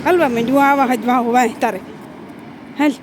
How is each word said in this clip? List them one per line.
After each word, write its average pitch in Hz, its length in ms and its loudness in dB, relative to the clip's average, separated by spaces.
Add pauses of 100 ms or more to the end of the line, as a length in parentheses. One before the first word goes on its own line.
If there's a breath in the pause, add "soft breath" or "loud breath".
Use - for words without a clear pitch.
હાલવા 330 260 2
માંડ, 233 200 -2
હું 277 160 4
આવા 277 200 4
હોય 247 120 0
જ 214 80 -6
વાહે 240 220 0
વાહે 240 220 2 (120)
તારે. 190 180 -2 (1000)
હાલ. 294 120 2 (120)